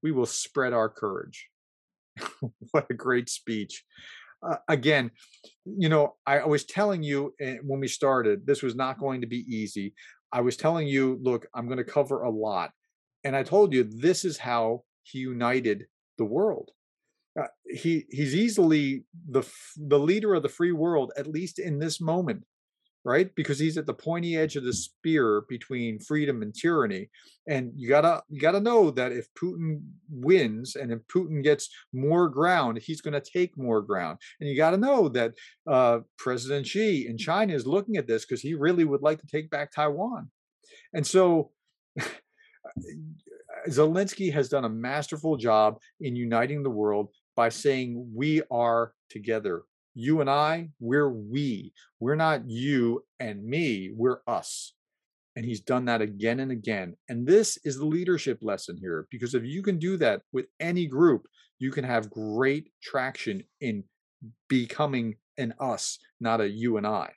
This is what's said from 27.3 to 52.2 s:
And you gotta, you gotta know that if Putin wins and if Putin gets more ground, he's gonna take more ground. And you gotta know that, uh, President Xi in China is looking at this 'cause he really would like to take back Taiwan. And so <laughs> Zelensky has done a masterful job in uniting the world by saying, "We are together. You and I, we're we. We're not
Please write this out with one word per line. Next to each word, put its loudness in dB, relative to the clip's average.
And -4
you -8
gotta, 6
you -10
gotta 4
know 6
that -2
if -6
Putin -4
wins 2
and -6
if -4
Putin -2
gets 4
more 4
ground, 2
he's -10
gonna -2
take -2
more 2
ground. -4
And -6
you -2
gotta 4
know 4
that, 0
uh, 6
President -4
Xi 0
in -8
China 0
is -2
looking 0
at -2
this 0
'cause -6
he -6
really 4
would 0
like 2
to -20
take -6
back -6
Taiwan. -2
And 0
so 4
<laughs> -8
Zelensky 2
has 0
done 0
a -2
masterful -4
job 4
in -4
uniting 0
the 0
world 0
by 4
saying, -2
"We 2
are 2
together. -2
You 0
and 0
I, 0
we're 2
we. -6
We're 0
not 0